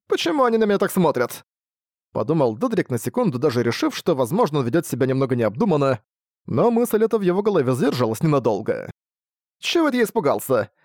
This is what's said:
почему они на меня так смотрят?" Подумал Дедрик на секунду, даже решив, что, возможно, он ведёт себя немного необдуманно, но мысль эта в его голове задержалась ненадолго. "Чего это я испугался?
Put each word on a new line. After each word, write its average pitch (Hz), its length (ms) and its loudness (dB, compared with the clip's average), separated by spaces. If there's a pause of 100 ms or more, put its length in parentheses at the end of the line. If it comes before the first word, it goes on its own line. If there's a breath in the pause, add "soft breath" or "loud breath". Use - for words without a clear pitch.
почему 320 380 0
они 226 140 2
на 220 60 2
меня 202 140 2
так 196 140 0
смотрят?" 135 500 0 (680)
Подумал 113 440 0
Дедрик 202 340 -2
на 120 80 -2
секунду, 185 400 -2
даже 120 240 0
решив, - 340 -2
что, - 180 -2
возможно, 139 460 0
он 120 60 -2
ведёт 151 200 0
себя 131 200 -2
немного 131 280 0
необдуманно, 135 680 0 (460)
но 185 240 2
мысль 226 320 0
эта 226 160 2
в 202 40 -2
его 180 200 0
голове 170 300 0
задержалась 123 500 0
ненадолго. 113 680 0 (680)
"Чего 320 280 0
это 247 80 0
я 240 80 2
испугался? 127 640 0 (140 soft breath)